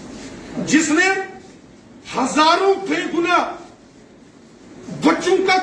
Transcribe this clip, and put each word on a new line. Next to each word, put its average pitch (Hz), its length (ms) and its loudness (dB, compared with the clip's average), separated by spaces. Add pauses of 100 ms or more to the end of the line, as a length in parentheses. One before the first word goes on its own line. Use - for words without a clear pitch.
(640)
जिसने 311 420 2 (1000)
हजारों 320 720 2
बेगुनाह 339 640 0 (1600)
बच्चों 330 360 2
का 381 240 2